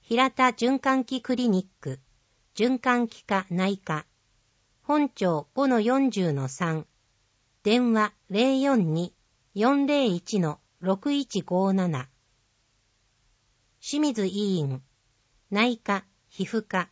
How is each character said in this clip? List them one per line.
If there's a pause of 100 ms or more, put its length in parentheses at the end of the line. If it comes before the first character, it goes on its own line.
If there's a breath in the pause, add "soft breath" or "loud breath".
平
田
循
環
器
ク
リ
ニ
ッ (140)
ク、 (560)
循
環
器
科
内
科。 (760)
本
庁
五
の
四
十
の
三。 (760)
電
話 (180)
零
四
二 (400)
四
零
一
の (180)
六
一
五
七。 (1700)
清
水
医
院、 (680)
内
科、 (240)
皮
膚
科。